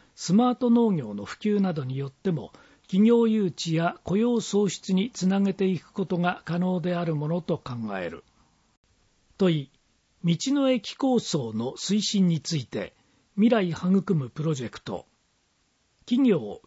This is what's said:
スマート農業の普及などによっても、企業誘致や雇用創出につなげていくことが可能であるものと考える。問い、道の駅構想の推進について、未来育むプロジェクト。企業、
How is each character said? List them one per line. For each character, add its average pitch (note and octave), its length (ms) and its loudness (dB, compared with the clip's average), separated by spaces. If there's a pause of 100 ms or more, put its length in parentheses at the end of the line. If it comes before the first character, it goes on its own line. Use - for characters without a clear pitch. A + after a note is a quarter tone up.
(140)
ス - 180 -4
マ B3 200 4
ー - 20 -2
ト A#3+ 160 0
農 A#3 220 4
業 A#2+ 220 -4
の G2+ 100 -8
普 - 140 -14
及 G#3 220 0
な F#3+ 120 0
ど D3+ 120 -6
に C3 120 -6
よ C#3 120 -6
っ - 20 -10
て - 200 -6
も、 C3 220 -6 (300)
企 G3 240 4
業 A#3 200 6
誘 A3 200 2
致 E3 300 -2
や E3+ 280 0
雇 F3+ 120 -2
用 A#3 240 2
創 G3+ 280 0
出 - 260 -4
に G3 160 0
つ - 160 -4
な G3 140 2
げ G3 120 2
て F#3+ 140 -2
い F#3 140 0
く - 100 -20
こ G3 160 -4
と F#3 120 -2
が F3+ 260 -2
可 E3+ 160 -4
能 F3+ 200 0
で F3 140 -2
あ F3 100 -4
る E3 120 -2
も D3 100 -4
の E3+ 160 -2
と E3 160 -4
考 - 160 -12 (240)
え F2+ 100 -6
る。 E2 140 -12 (1160)
問 F#3 160 2
い、 C#3+ 160 -4 (540)
道 E3+ 120 2 (180)
の C#4 160 2
駅 A#3+ 240 -2
構 B3+ 240 0
想 B2 340 -4
の A#2 200 -4
推 - 280 -2
進 G3 280 2
に E3 120 0
つ E3+ 160 -6
い C3 80 -4
て、 - 300 -8 (400)
未 A3 160 4
来 G3+ 200 2
育 F#3+ 440 0
む C3 160 -2
プ D3+ 140 -8
ロ D#3+ 100 0
ジ B2+ 100 -6
ェ G#2+ 60 -8
ク - 100 -18
ト。 - 260 -10 (1000)
企 B3+ 220 4
業、 B2+ 380 0